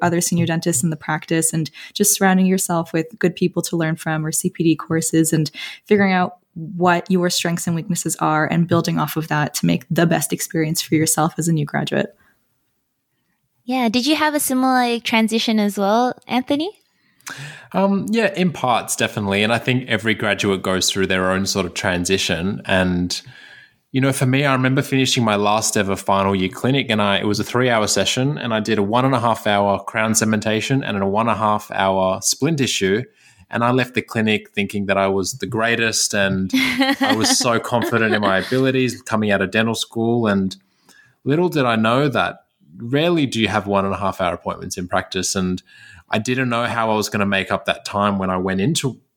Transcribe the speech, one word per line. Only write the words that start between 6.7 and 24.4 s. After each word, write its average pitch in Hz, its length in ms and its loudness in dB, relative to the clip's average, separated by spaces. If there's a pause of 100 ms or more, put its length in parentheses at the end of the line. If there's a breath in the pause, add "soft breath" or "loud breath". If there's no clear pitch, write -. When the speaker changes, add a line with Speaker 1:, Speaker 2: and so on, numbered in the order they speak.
Speaker 1:
your 180 200 2
strengths 170 360 -2
and 170 100 0
weaknesses 165 400 -4
are 156 300 2
and 165 220 2
building 165 300 2
off 156 180 -2
of 160 120 -4
that 151 260 0
to - 100 -6
make 170 240 2
the 165 180 2
best 160 280 0
experience 160 480 -2
for - 140 0
yourself 160 420 0
as 156 100 -2
a 170 40 2
new 151 120 2
graduate. - 500 -4 (1500)
Speaker 2:
Yeah. 247 240 0
Did 240 180 0
you 302 100 2
have 302 180 2
a 294 60 2
similar 254 580 2
transition 220 640 2
as 208 180 0
well, 214 480 2
Anthony? 285 460 -2 (1000 loud breath)
Speaker 3:
Um, 196 380 0
yeah, 214 240 2
in 185 180 0
parts, 117 440 0
definitely. 104 480 0
And 110 80 2
I 117 60 2
think 127 300 -2
every 110 260 0
graduate 98 480 0
goes 92 280 0
through 95 160 0
their 92 240 0
own 95 160 0
sort 95 180 -2
of 87 100 -8
transition. 92 920 -2
And, 90 520 0 (720 loud breath)
you 131 120 0
know, 135 100 2
for 131 140 0
me, 135 180 2